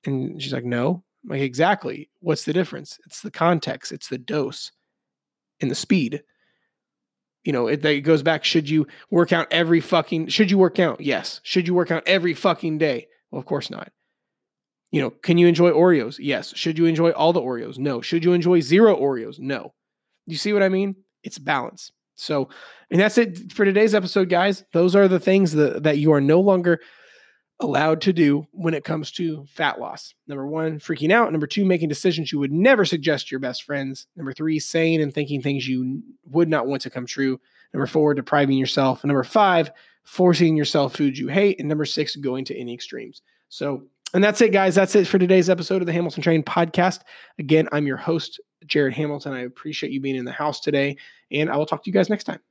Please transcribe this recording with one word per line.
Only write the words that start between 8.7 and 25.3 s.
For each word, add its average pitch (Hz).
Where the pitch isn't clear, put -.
you 156
work 175
out 165
every 165
fucking, 160
should 208
you 196
work 180
out? 170
Yes. -
Should 180
you 180
work 175
out 165
every 175
fucking 160
day? 143
Well, 139
of 127
course -
not. -
You 147
know, 131
can -
you 175
enjoy 170
Oreos? 151
Yes. 139
Should 160
you 170
enjoy 165
all 165
the 170
Oreos? 120
No. 131
Should 170
you 175
enjoy 175
zero 185
Oreos? 123
No. 131
You 160
see 208
what 208
I 190
mean? 190
It's -
balance. 139
So, 139
and 175
that's 208
it 185
for 202
today's 202
episode, 185
guys. 185
Those 175
are 196
the 185
things 190